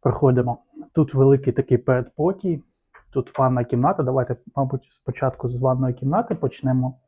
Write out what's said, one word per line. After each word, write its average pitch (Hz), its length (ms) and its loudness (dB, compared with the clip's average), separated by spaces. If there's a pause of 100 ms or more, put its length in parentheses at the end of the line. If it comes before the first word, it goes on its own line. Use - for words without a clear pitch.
Проходимо. 123 560 2 (360)
Тут 151 200 0
великий 135 400 4
такий - 240 0
передпокій, 151 840 -2 (500)
тут - 260 -6
ванна 127 240 2
кімната. 143 400 0
Давайте, 127 320 -2 (200)
мабуть, 131 360 -4
спочатку - 580 -6
з 123 120 -6
ванної 127 320 0
кімнати 170 420 -2
почнемо. 127 640 -4 (100)